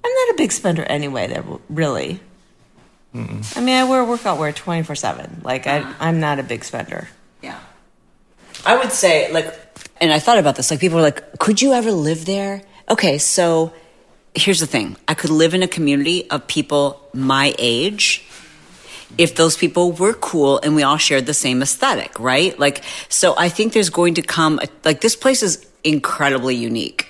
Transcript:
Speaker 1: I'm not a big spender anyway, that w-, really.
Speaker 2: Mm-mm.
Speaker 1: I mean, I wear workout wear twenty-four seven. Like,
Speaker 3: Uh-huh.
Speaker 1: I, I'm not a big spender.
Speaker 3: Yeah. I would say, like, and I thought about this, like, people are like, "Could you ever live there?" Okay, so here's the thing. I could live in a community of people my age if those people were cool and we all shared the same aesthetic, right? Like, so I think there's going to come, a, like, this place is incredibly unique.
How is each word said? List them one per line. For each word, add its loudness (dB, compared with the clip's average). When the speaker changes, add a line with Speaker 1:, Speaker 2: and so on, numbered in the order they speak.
Speaker 1:
I'm -2
not 2
a -
big 0
spender -2
anyway, -4
that -8
w-, -10
really. -4
Speaker 2:
Mm-mm. -10
Speaker 1:
I -6
mean, 2
I 4
wear 2
workout -2
wear -2
twenty-four -4
seven. -8
Like, -4
Speaker 3:
Uh-huh. -2
Speaker 1:
I, -2
I'm 0
not 0
a -6
big -8
spender. -10
Speaker 3:
Yeah. -16
I 6
would 0
say, 2
like, 0
and 4
I 4
thought 6
about 4
this, -2
like, -2
people 2
are 6
like, 0
"Could 2
you 4
ever 2
live 0
there?" -4
Okay, 2
so 2
here's 2
the -2
thing. -4
I 0
could -2
live 4
in 2
a -2
community 0
of -6
people -2
my 0
age 0
if 2
those 2
people 0
were 0
cool 2
and 2
we 4
all 2
shared 2
the -4
same 0
aesthetic, -2
right? 0
Like, 0
so 2
I 2
think -2
there's 2
going 2
to 0
come, 0
a, -6
like, 2
this 2
place 2
is -2
incredibly 0
unique. -6